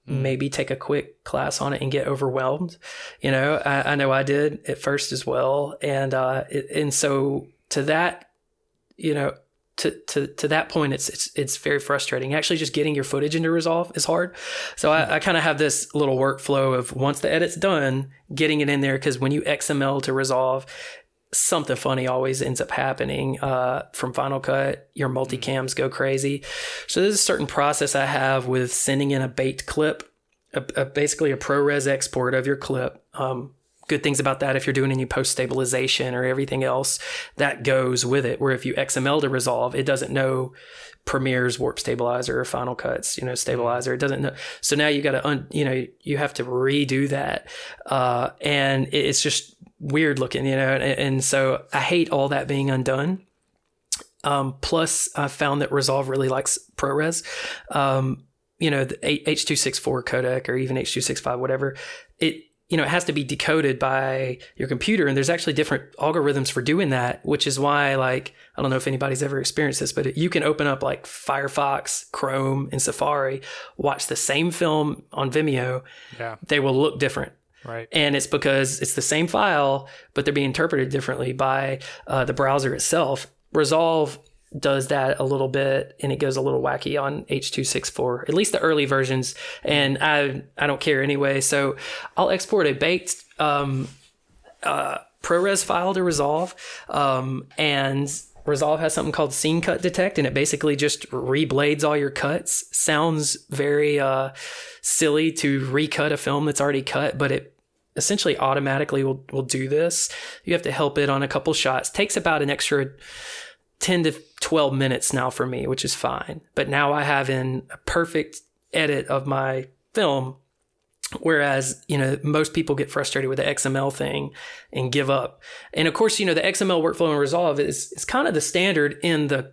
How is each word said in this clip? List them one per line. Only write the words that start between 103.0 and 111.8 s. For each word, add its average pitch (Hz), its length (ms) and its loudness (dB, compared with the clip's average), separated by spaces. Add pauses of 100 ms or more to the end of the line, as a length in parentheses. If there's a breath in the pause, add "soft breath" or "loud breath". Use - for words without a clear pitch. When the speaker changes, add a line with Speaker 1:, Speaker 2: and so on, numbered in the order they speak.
Speaker 2:
very, 147 500 2
uh, 135 300 2 (520 loud breath)
silly 156 520 2
to 139 360 0
recut 151 420 0
a 147 60 0
film 143 280 0
that's 147 160 2
already 139 200 2
cut, 139 380 -2
but 139 120 2
it - 240 -4 (400)
essentially 170 440 0
automatically 139 640 2
will, 135 280 -2
will 135 120 -2
do 131 240 -2
this. 160 420 0 (340 loud breath)
You - 100 0
have 170 100 0
to - 80 -2
help 143 260 0
it 143 120 2
on 135 120 2
a 139 60 -2
couple 151 260 0
shots. 131 380 0